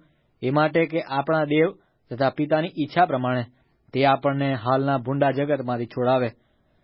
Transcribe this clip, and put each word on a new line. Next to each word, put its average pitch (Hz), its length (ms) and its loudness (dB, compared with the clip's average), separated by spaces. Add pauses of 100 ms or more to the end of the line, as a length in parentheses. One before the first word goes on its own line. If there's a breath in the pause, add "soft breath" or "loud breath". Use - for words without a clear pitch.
(420 soft breath)
એ 123 80 -2
માટે 151 360 2
કે 160 160 -4
આપણા 151 440 -2
દેવ 156 220 2 (420)
તથા 127 260 -2
પિતાની 156 400 -2
ઈચ્છા 170 300 2
પ્રમાણે 127 380 -2 (500)
તે 127 100 0
આપણને 139 500 2
હાલના 135 440 0
ભૂંડા 135 320 0
જગતમાંથી 127 640 -2
છોડાવે. 123 340 0 (560)